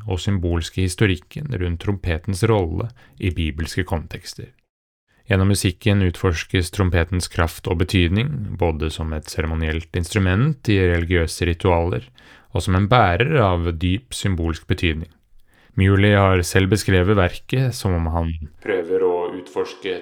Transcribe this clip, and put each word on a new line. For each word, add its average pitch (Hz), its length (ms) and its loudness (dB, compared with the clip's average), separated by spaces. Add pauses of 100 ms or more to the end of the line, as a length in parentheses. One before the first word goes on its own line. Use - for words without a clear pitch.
og 98 140 -2
symbolske 87 680 -2
historikken 110 680 -2
rundt 87 300 -4
trompetens 90 640 -4
rolle 95 380 0 (340)
i 98 80 0
bibelske 80 560 -4
kontekster. - 640 -8 (760)
Gjennom 95 280 4
musikken 101 520 2
utforskes 87 680 -2
trompetens 90 560 0
kraft - 400 -2
og 87 120 0
betydning, 98 760 0
både 82 360 -2
som 80 200 -6
et 78 160 -8
seremonielt 80 680 -4
instrument 101 720 0
i 101 120 4
religiøse 85 640 0
ritualer, 85 600 0 (480)
og 95 100 0
som 92 140 2
en 101 100 2
bærer 120 540 2
av 90 240 2 (100)
dyp 90 400 -4
symbolsk 85 540 -2
betydning. 80 400 -2 (680)
Muley 98 400 4
har 95 300 6
selv 95 260 2
beskrevet 98 460 4
verket 123 580 0
som 98 220 -2
om 82 160 0
han 85 160 -2 (340)
prøver 92 400 -2
å 90 60 2 (260)
utforske - 640 -6